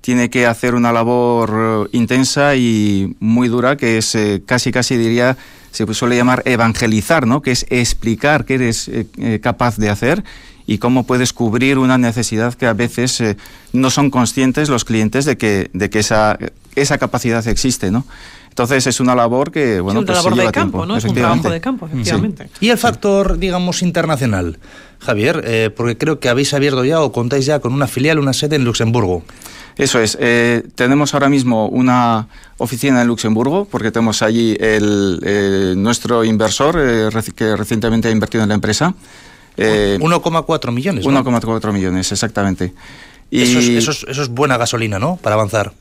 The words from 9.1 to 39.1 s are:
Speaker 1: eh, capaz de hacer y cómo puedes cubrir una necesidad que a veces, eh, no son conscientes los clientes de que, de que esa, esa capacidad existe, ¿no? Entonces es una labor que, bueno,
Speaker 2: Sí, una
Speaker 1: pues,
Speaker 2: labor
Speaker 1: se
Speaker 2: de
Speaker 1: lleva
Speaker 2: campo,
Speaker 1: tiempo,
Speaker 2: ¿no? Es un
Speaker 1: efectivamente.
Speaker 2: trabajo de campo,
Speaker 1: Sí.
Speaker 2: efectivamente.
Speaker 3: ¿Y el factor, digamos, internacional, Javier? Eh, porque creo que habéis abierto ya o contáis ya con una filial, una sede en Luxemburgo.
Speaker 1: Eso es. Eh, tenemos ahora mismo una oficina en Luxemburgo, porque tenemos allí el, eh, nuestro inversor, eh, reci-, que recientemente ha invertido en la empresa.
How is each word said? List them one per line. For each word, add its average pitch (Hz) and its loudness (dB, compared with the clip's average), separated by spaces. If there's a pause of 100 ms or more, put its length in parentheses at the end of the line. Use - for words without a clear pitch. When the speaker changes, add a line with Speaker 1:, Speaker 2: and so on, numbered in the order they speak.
Speaker 1:
eh, 110 -2
capaz 120 -2
de 107 0
hacer 131 0 (420)
y 104 -2
cómo 123 0
puedes 127 0
cubrir 123 0
una 127 4
necesidad 117 0
que 127 -2
a 113 2
veces, 120 -2
eh, 104 0 (360)
no 131 2
son 143 2
conscientes 131 0
los 127 0
clientes 113 0
de 131 0
que, 101 0
de 98 -2
que 107 0
esa, 107 2 (380)
esa 143 0
capacidad 117 -2
existe, - -2
¿no? 123 -2 (440)
Entonces 123 0
es - -2
una 123 2
labor 123 2
que, 117 0
bueno, 98 0
Speaker 2:
Sí, 202 -2
una - -2
Speaker 1:
pues, 180 2
Speaker 2:
labor 170 2
Speaker 1:
se 120 2
Speaker 2:
de 123 2
Speaker 1:
lleva 107 2
Speaker 2:
campo, - -2
Speaker 1:
tiempo, - -4
Speaker 2:
¿no? 208 -4
Es 208 -4
un 196 0
Speaker 1:
efectivamente. 165 2
Speaker 2:
trabajo 165 -2
de 165 -6
campo, 247 -6
Speaker 1:
Sí. 156 -10
Speaker 2:
efectivamente. - -2 (100)
Speaker 3:
¿Y 214 2
el 240 4
factor, 196 0
digamos, 180 -2
internacional, 135 -2 (400)
Javier? 123 -2
Eh, 113 0
porque 117 -2
creo - -2
que - -2
habéis 139 0
abierto 135 2
ya 160 2
o 139 0
contáis 131 0
ya 147 0
con 123 -4
una 139 0
filial, 151 0
una 135 0
sede 151 -2
en 131 2
Luxemburgo. 110 0 (560)
Speaker 1:
Eso 135 2
es. 107 0
Eh, 120 2 (100)
tenemos 139 2
ahora 139 2
mismo 123 2
una 123 2 (300)
oficina 123 0
en 120 2
Luxemburgo, 117 0
porque 110 -2
tenemos 113 0
allí 113 2
el, 104 2
eh, 98 0
nuestro 117 0
inversor, 113 0
eh, 117 2
reci-, 107 -4
que 110 0
recientemente 110 0
ha - 2
invertido 110 0
en 104 0
la 107 0
empresa. 110 0 (640)